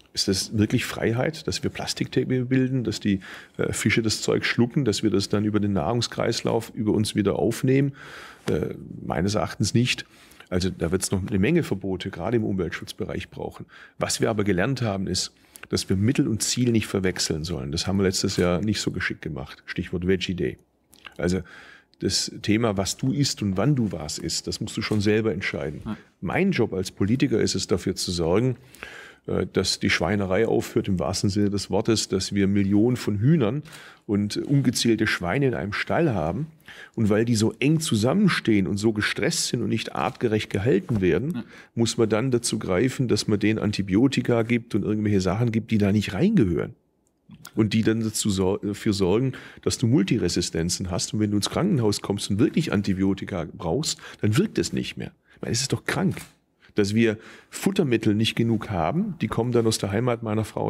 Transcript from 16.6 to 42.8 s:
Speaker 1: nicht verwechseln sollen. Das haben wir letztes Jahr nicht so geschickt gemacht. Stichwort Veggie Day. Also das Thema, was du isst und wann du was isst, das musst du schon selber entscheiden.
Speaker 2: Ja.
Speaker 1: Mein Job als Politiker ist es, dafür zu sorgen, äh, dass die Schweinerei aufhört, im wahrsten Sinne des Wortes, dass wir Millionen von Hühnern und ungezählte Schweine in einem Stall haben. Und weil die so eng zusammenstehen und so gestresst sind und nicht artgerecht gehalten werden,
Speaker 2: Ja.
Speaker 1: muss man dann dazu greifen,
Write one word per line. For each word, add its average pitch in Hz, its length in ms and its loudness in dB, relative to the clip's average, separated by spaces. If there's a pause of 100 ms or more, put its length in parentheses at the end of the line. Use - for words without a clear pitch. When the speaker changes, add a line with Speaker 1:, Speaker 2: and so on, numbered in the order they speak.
Speaker 1:
nicht 110 160 2
verwechseln 90 560 -2
sollen. 71 280 -6
Das 82 140 -2
haben 95 140 0
wir 98 40 2
letztes 95 340 0
Jahr 90 240 2
nicht 104 200 -2
so - 80 -2
geschickt - 320 -6
gemacht. 71 460 -10
Stichwort 87 400 -6
Veggie 95 260 0
Day. 67 240 -4 (600)
Also 90 240 0 (580)
das - 320 -2 (100)
Thema, 110 340 2
was 95 220 -2
du 131 140 -2
isst 135 320 -2
und 98 140 0
wann 135 180 2
du 110 160 0
was 78 260 -8
isst, - 300 -6
das - 140 -6
musst 107 160 -8
du 113 40 -4
schon 107 200 0
selber 107 300 2
entscheiden. 78 540 -6
Speaker 2:
Ja. 110 120 -8 (240)
Speaker 1:
Mein 151 320 0
Job 113 200 0
als 95 160 -2
Politiker 107 500 2
ist 98 140 2
es, 101 140 -4
dafür 95 280 -2
zu - 160 -6
sorgen, 92 440 2 (680)
äh, 92 260 -2
dass - 280 0
die - 100 0
Schweinerei 98 580 2
aufhört, - 400 0
im 95 120 0
wahrsten 90 320 0
Sinne 101 180 2
des 98 220 -4
Wortes, 110 360 2
dass 95 260 -2
wir 101 140 4
Millionen 101 500 4
von 107 220 -2
Hühnern 135 440 2 (420)
und 104 320 0
ungezählte 117 720 2
Schweine 110 400 0
in 120 80 2
einem 90 180 -4
Stall 131 400 0
haben. 92 340 -2 (460)
Und 110 160 2
weil 107 160 4
die 120 100 2
so 107 240 2
eng 151 200 4
zusammenstehen 120 880 2
und 98 100 -2
so 110 160 2
gestresst 104 540 -2
sind 117 160 -2
und 104 60 -2
nicht 113 260 -4
artgerecht 104 560 -2
gehalten 120 500 0
werden, 92 320 2
Speaker 2:
Ja. 117 100 -6 (300)
Speaker 1:
muss 117 240 0
man 113 120 4
dann 110 200 2
dazu 117 300 0
greifen, 110 480 0